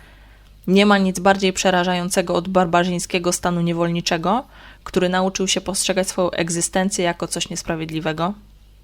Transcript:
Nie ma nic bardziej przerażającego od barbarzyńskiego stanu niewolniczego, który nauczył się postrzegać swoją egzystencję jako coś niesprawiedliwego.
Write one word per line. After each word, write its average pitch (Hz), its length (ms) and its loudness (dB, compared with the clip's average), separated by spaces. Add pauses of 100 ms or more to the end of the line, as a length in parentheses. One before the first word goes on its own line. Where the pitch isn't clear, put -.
(680)
Nie 196 180 6
ma 208 120 6
nic 190 220 0
bardziej 190 340 2
przerażającego 180 840 0
od 180 120 0
barbarzyńskiego 175 840 0
stanu 175 300 -2
niewolniczego, 170 840 0 (400)
który 180 260 0
nauczył 190 380 0
się 190 140 0
postrzegać 190 460 -2
swoją 180 240 0
egzystencję 175 760 -2
jako 170 220 -2
coś - 220 -6
niesprawiedliwego. 160 840 -4 (500)